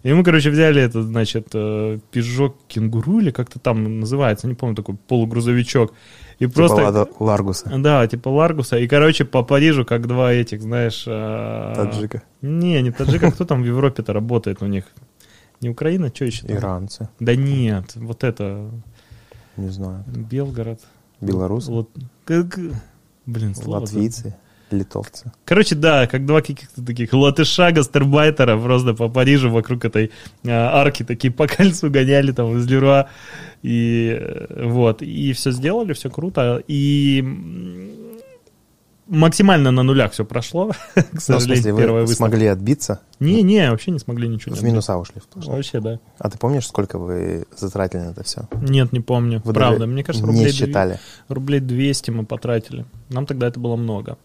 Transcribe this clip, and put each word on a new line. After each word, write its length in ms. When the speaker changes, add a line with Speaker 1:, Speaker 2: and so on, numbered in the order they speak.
Speaker 1:
И 100
мы, 120
короче, 260
взяли 320
этот, 220
значит, 500
э, 440
Peugeot 400
Кенгуру 520
или 100
как-то 300
там 400
называется, 480
не 60
помню, 200
такой 220
полугрузовичок. 840
И 60
Speaker 2:
Типа 80
Speaker 1:
просто 280
Speaker 2:
Лада-, 260
Ларгуса. 580
Speaker 1:
Да, 300
типа 220
Ларгуса. 480
И, 100
короче, 360
по 200
Парижу, 400
как 240
два 240
этих, 300
знаешь, 440
э, 680
Speaker 2:
Таджика. 460
Speaker 1:
Не, 400
не 80
таджика, 400
кто 140
там 180
в 40
Европе-то 460
работает 500
у 40
них? 180
Не 100
Украина, 400
че 160
еще 220
там? 80
Speaker 2:
Иранцы. 520
Speaker 1:
Да 160
нет, 580
вот 300
это 460
Speaker 2:
Не 140
знаю. 380
Speaker 1:
Белгород. 720
Speaker 2:
Белорусы? 500
Speaker 1:
Лат-, 180
как, 340
блин, 280
слово 260
Speaker 2:
Латвийцы, 420
Speaker 1:
забыл. 140
Speaker 2:
литовцы. 640
Speaker 1:
Короче, 320
да, 300
как 200
два 140
каких-то 440
таких 280
латыша, 600
гастарбайтера 840
просто 360
по 140
Парижу 420
вокруг 340
этой, 260
а, 340
арки 240
такие 280
по 140
кольцу 440
гоняли 420
там 240
из 100
Леруа. 400
И, 560
э, 480
вот, 360
и 300
все 200
сделали, 400
все 180
круто. 600
И, 500
м, 680
максимально 640
на 100
нулях 300
все 120
прошло, 460
<laughs> 120
к 20
Speaker 2:
Ну, 60
в 40
Speaker 1:
сожалению, 340
Speaker 2:
смысле, 180
вы 80
Speaker 1:
первая 200
выставка. 280
Speaker 2:
смогли 160
отбиться? 520
Speaker 1:
Не, 220
не, 280
вообще 200
не 80
смогли 300
ничего 280
Speaker 2:
В 60
Speaker 1:
не 80
Speaker 2:
минуса 240
Speaker 1:
отбить. 160
Speaker 2:
ушли 100
в 140
то, 80
что 100
Speaker 1:
Вообще, 280
да. 180
Speaker 2:
А 120
ты 80
помнишь, 280
сколько 320
вы 460
затратили 460
на 100
это 100
все? 260
Speaker 1:
Нет, 320
не 80
помню. 440
Speaker 2:
Вы 80
Speaker 1:
Правда, 280
Speaker 2:
даже 120
Speaker 1:
мне 120
кажется, 220
Speaker 2:
не 60
Speaker 1:
рублей 200
дв-, 40
Speaker 2:
считали? 320
Speaker 1:
рублей 320
двести 500
мы 140
потратили. 600
Нам 160
тогда 220
это 120
было 160
много. 480